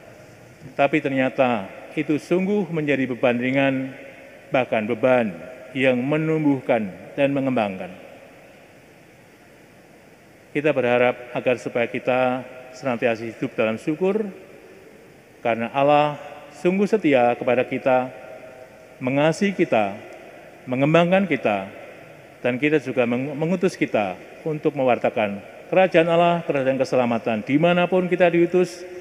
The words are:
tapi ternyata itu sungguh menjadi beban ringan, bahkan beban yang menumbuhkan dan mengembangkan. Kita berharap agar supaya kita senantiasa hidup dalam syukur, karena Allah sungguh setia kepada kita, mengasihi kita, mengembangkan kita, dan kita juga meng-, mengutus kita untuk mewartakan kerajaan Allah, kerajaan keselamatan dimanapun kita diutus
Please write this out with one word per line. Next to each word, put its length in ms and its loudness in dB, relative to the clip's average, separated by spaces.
tapi 320 0
ternyata 640 0
itu 240 -2
sungguh 560 0
menjadi 400 0
beban 240 2
ringan, 560 0
bahkan 400 0
beban 480 2
yang 240 2
menumbuhkan 880 0
dan 240 0
mengembangkan. 560 -2
Kita 160 2
berharap 640 2
agar 240 0
supaya 240 -2
kita 580 -2
senantiasa 560 -2
hidup 240 -8
dalam 240 0
syukur, 480 -2
karena 320 -2
Allah 480 4
sungguh 240 2
setia 480 4
kepada 320 0
kita, 480 0
mengasihi 560 0
kita, 400 0
mengembangkan 560 4
kita, 460 -2
dan 160 -2
kita 200 2
juga 280 -2
meng-, 240 -4
mengutus 400 -2
kita 480 -2
untuk 320 -4
mewartakan 640 0
kerajaan 400 4
Allah, 320 4
kerajaan 320 0
keselamatan 680 0
dimanapun 640 2
kita 180 4
diutus 560 2